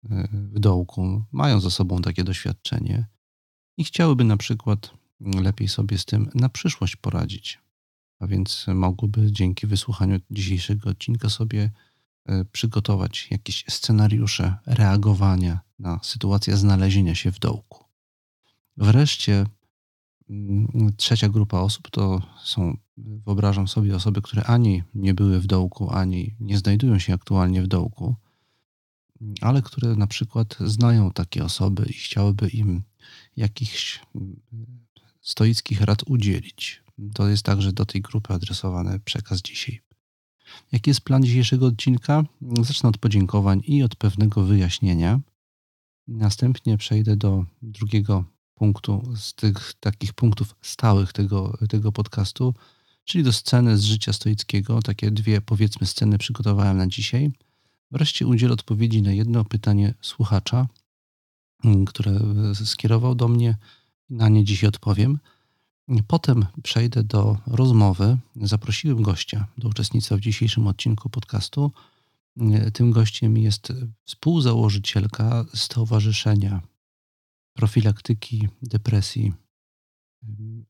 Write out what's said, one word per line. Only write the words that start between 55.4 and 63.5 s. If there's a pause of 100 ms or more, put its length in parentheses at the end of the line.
powiedzmy,
sceny
przygotowałem
na
dzisiaj. (600)
Wreszcie
udzielę
odpowiedzi
na
jedno
pytanie
słuchacza, (960)
mm,
które, (400)
e,
skierował
do
mnie. (520)